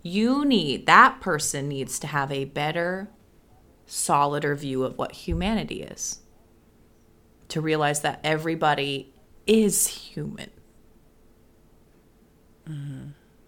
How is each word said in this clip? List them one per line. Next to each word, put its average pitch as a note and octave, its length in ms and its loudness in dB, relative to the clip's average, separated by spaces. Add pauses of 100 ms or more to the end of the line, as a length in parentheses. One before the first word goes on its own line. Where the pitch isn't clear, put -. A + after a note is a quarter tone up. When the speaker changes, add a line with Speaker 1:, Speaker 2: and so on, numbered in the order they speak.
Speaker 1:
You A3+ 420 2
need, E3 400 2
that G#3+ 360 8
person D3 480 -4
needs C3+ 300 -8
to D#3 80 -8
have C#3+ 240 -2
a C#3 140 -4
better, E3+ 640 -4 (760)
solider D3 720 0
view C3+ 280 -4
of B2+ 140 -4
what - 160 -4
humanity F3+ 680 -2
is. - 380 -10 (1300)
To D#3 120 -4
realize D3+ 400 2
that - 220 -4
everybody D#3 880 0 (360)
is G#3+ 400 4
human. - 640 -10 (2250)
Speaker 2:
Mm-hmm. C#3+ 380 -10 (400)